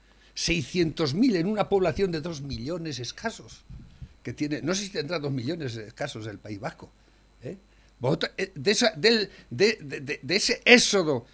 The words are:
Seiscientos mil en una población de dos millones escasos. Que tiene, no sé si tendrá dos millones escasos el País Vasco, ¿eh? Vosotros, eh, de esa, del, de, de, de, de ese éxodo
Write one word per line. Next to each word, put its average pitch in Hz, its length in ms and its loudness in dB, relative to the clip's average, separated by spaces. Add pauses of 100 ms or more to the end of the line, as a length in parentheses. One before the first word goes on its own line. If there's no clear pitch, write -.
(340)
Seiscientos 165 800 0
mil 220 220 4
en 165 100 2
una 208 220 0
población 190 420 2
de 160 100 -4
dos 151 220 -8
millones 139 560 -6
escasos. - 680 -10 (580)
Que 127 100 -8
tiene, 147 300 -4
no 156 100 -2
sé 202 120 -4
si 190 60 -10
tendrá 175 280 -4
dos 143 140 -4
millones 135 420 -4
escasos 110 540 -10
el 101 100 -12
País 107 220 -12
Vasco, 165 320 -12 (500)
¿eh? 165 140 -10 (420)
Vosotros, 143 380 0
eh, - 180 -4
de 143 160 0
esa, 220 240 4
del, 208 340 4 (220)
de, 175 300 4
de, 151 200 -10
de, 143 220 -6
de 156 140 2
ese - 280 0
éxodo 190 680 6